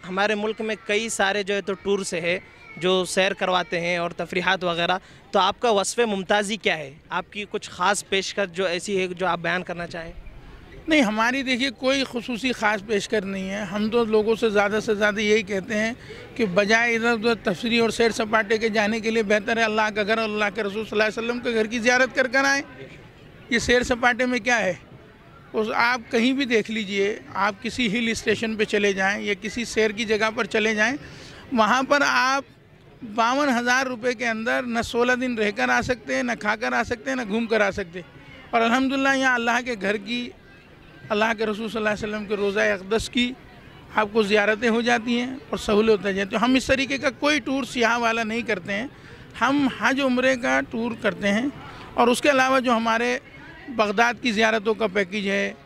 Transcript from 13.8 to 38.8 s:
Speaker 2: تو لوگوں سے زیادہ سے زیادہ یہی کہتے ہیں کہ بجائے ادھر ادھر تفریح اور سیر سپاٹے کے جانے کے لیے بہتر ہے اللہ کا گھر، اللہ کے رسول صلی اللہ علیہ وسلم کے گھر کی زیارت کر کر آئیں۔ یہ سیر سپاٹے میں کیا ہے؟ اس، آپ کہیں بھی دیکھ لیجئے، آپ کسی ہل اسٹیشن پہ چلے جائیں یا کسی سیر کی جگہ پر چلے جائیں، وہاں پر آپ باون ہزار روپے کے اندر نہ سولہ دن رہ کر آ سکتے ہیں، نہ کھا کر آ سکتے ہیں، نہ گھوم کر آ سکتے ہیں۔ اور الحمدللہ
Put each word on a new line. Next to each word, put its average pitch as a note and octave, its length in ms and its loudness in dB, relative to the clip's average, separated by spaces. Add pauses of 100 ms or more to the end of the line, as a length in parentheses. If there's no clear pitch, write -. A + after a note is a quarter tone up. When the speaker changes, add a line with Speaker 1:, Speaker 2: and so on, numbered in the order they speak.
Speaker 2:
تو A#3+ 140 4
لوگوں G#3+ 320 2
سے A#3 140 0
زیادہ G3+ 340 2
سے A3+ 100 0
زیادہ G#3 260 2
یہی G#3+ 220 4
کہتے G3 360 -4
ہیں A3 140 -2 (440)
کہ B3 80 2 (100)
بجائے A3+ 420 4
ادھر A#3 160 2
ادھر A#3 220 0 (100)
تفریح A#3 380 0
اور A3+ 80 2
سیر A#3 200 2
سپاٹے A3 480 0
کے A3+ 100 0
جانے A3 320 0
کے A3 100 -2
لیے A3+ 120 2
بہتر G#3+ 340 0
ہے A3+ 60 2
اللہ G#3+ 320 2
کا G#3+ 80 0
گھر، A3 160 2
اللہ G#3+ 360 -2
کے A3 80 -4
رسول G3+ 220 -4
صلی G#3 160 -2
اللہ G#3+ 40 6
علیہ G#3+ 140 -2
وسلم A#3+ 220 -4
کے A#3+ 140 -2
گھر A3 120 2
کی A3+ 120 -4
زیارت B3 380 4
کر C4 100 2
کر C4 180 2
آئیں۔ C#4 180 2 (880)
یہ A#3+ 80 2
سیر B3 240 4
سپاٹے B3 440 2
میں B3 120 0
کیا A#3+ 220 0
ہے؟ G3 120 0 (800)
اس، A3 220 -2
آپ A#3+ 260 2 (100)
کہیں B3 220 2
بھی C4+ 120 0
دیکھ A3+ 260 0
لیجئے، G3+ 440 -2 (200)
آپ G3+ 280 -2
کسی A#3+ 300 -2
ہل A#3 160 0
اسٹیشن A3 480 -2
پہ G#3 80 2
چلے G3+ 280 0
جائیں G3 300 0
یا G#3 180 -2
کسی A3 240 -6
سیر A3 260 0
کی G#3 140 -4
جگہ A3 300 0
پر A#3 120 -2
چلے A3 280 0
جائیں، A3+ 220 2 (560)
وہاں A3+ 360 4
پر C#4+ 180 4
آپ C4 500 0 (580)
باون B3+ 340 2 (100)
ہزار B3 280 2
روپے B3 280 -2
کے A#3+ 140 -4
اندر A3+ 380 -2
نہ A#3 180 -2
سولہ A#3+ 280 2
دن B3 260 0
رہ G#3+ 180 2
کر B3 120 0
آ B3 140 4
سکتے B3+ 320 -4
ہیں، C4 80 0
نہ A#3+ 180 -2
کھا G#3+ 160 0
کر B3 160 -4
آ A#3+ 120 2
سکتے A#3+ 260 -6
ہیں، C4 60 -2
نہ B3 120 -6
گھوم A3+ 180 -2
کر G#3+ 140 2
آ G3+ 100 4
سکتے F3+ 300 -8
ہیں۔ - 80 -18 (420)
اور A#3 100 2
الحمدللہ C4+ 560 2